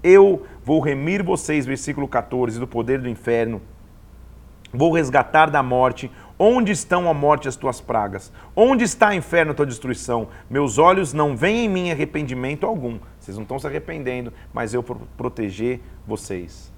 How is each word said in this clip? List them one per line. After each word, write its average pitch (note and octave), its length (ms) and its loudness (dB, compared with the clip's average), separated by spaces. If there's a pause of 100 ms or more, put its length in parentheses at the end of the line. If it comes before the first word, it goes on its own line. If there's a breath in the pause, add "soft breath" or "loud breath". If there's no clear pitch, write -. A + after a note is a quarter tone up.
Eu G3 440 8 (180 loud breath)
vou D#3 160 2
remir D3+ 440 -2
vocês", D3+ 420 -2
versículo C#3 400 -6
quatorze, A#2+ 540 -2
"do B2 60 -6
poder A#2 340 -2
do B2 80 -8
inferno. A#2 520 -2 (1120)
Vou D#3 200 2
resgatar D3+ 580 4
da C#3+ 120 2
morte. B2+ 480 0 (280 loud breath)
Onde A3 320 4
estão, F3+ 360 0
ó E3 80 2
morte, D3 340 2
as A#2+ 80 -8
tuas C3 240 -4
pragas? G#2 500 -4 (240 loud breath)
Onde A#3+ 300 4
está, G#3 280 2
inferno, E3 380 0
a C#3 40 -4
tua D3 120 0
destruição? A#2 600 -6 (200 loud breath)
Meus C3 300 0
olhos F3 340 4
não D3 240 0
veem G#3+ 280 2
em G#3+ 40 0
mim F3+ 220 -2
arrependimento D3 760 -4
algum." B2 340 -4 (200 loud breath)
Vocês G2 180 -14
não A2 60 -12
estão B2+ 160 -8
se C#3 80 -8
arrependendo, C3+ 640 -8 (200 loud breath)
mas A#2 200 -6
eu B2 100 -2
vou A#2 160 -10 (180)
proteger A#2 640 -6 (260 loud breath)
vocês. F#2+ 720 -10